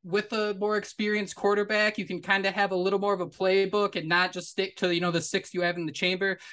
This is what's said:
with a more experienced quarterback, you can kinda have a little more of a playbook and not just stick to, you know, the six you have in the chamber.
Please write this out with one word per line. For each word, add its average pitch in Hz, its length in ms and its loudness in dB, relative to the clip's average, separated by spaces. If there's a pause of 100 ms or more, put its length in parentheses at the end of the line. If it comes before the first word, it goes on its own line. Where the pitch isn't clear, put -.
with 196 280 -2
a 208 220 0
more 208 240 0
experienced 208 580 -2
quarterback, 208 600 2
you 196 80 -4
can 185 160 -6
kinda 196 280 2
have 196 220 0
a 190 40 -2
little 190 240 2
more 202 140 2
of 185 60 -2
a 170 80 -2
playbook 196 720 2
and 156 100 -4
not 180 240 2
just 175 180 -10
stick - 280 -4
to, 180 160 2
you 170 80 2
know, 175 100 2
the 165 80 2
six - 340 -4
you 175 80 -2
have 175 140 0
in 170 100 -4
the 156 60 -4
chamber. 185 460 0 (160)